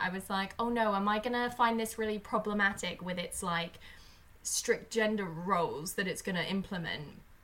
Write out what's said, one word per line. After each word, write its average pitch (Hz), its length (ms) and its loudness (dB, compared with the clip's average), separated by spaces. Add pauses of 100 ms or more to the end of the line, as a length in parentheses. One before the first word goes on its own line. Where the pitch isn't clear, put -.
I 185 60 2
was 190 180 -6
like, 196 300 -2
"Oh 226 100 0
no, 226 260 4
am 202 140 2
I 214 120 4
gonna 240 320 0
find 226 260 4
this 226 180 -2
really 214 220 0
problematic 202 840 0
with 180 160 -2
its, 170 240 -6
like, 170 360 -2 (640)
strict - 500 0
gender 214 320 2
roles 175 680 0
that 190 140 0
it's - 140 -4
gonna 185 200 0
implement?" 170 800 -4 (240)